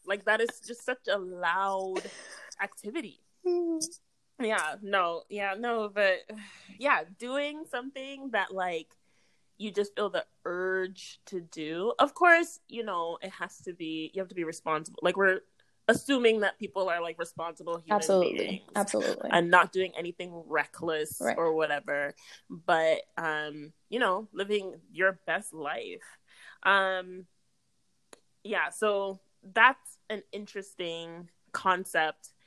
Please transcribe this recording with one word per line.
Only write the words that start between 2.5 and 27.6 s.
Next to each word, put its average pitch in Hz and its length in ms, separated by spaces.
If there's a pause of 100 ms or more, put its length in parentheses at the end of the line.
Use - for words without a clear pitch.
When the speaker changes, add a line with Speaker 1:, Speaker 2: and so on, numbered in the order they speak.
Speaker 1:
activity. 208 580 (260)
Speaker 2:
Mm. 339 380 (580)
Speaker 1:
Yeah, 190 400
no, 185 480
yeah, 196 280
no, 226 360
but, 196 260 (300)
<sighs> - 300
yeah, 233 240 (160)
doing 285 500
something 269 600
that, 202 200
like, 180 360 (720)
you 208 120
just 202 240
feel 208 140
the 180 160 (200)
urge 185 840
to 185 140
do. 165 580
Of 285 160
course, 339 520
you 226 160
know, 170 380
it 190 80
has 190 320
to 180 120
be, 160 420
you 190 60
have 180 80
to 185 60
be 175 80
responsible. 160 600
Like, 180 120
we're 190 260 (460)
assuming 233 520
that 202 180
people 190 320
are, 170 140
like, 165 160
responsible 170 580
human 170 200
Speaker 2:
Absolutely. 190 400 (100)
Speaker 1:
beings - 140 (140)
Speaker 2:
Absolutely. - 560
Speaker 1:
and 170 200
not 170 200
doing 185 240
anything 175 380 (140)
reckless 156 720
Speaker 2:
Right. - 160
Speaker 1:
or 165 160
whatever. 147 640 (340)
But, 160 520 (140)
um, 151 560 (180)
you 226 100
know, 214 340
living 196 400 (180)
your 180 360
best 180 260
life. 120 480 (640)
Um, 185 640 (1160)